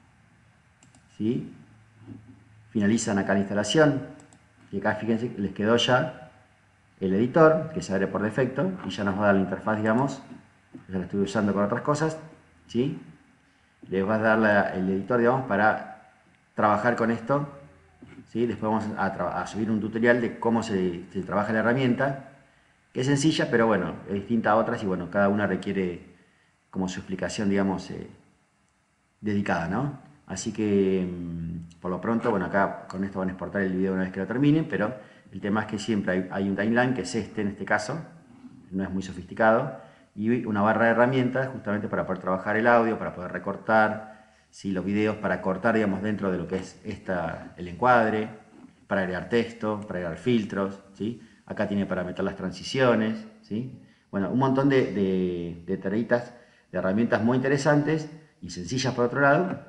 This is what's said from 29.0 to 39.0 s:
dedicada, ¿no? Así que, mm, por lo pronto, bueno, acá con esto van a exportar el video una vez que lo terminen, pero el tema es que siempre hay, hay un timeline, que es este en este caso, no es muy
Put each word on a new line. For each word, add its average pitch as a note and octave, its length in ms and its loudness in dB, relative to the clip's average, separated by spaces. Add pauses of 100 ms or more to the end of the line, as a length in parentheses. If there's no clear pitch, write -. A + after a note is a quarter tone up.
dedicada, G2+ 460 -2
¿no? C3 320 -4 (280)
Así G2 260 -8
que, G2 580 2
mm, E2+ 680 -8
por F2+ 100 -6
lo F2 100 -4
pronto, A2+ 300 0
bueno, F#2+ 160 0
acá F#2+ 420 0
con F#2 160 -6
esto G2 140 -6
van F#2 100 -2
a F2+ 40 -4
exportar F2+ 300 -4
el F#2+ 100 0
video F#2+ 220 0
una F#2 80 0
vez F#2 100 -4
que F#2+ 80 -6
lo F#2+ 60 -4
terminen, D3 420 2
pero G#2 260 -2 (380)
el F#2+ 80 -12
tema G#2 220 0
es G#2+ 40 -6
que G#2 120 -6
siempre G2 340 0
hay, F#2 180 0
hay G2 200 -2
un F#2+ 60 -2
timeline, A#2 360 2
que F#2 100 -4
es - 120 -6
este A2 260 -4
en G#2 80 -2
este G2+ 160 -8
caso, G#2+ 340 -2 (720)
no F#2+ 140 -4
es F2+ 60 -6
muy F#2+ 120 -4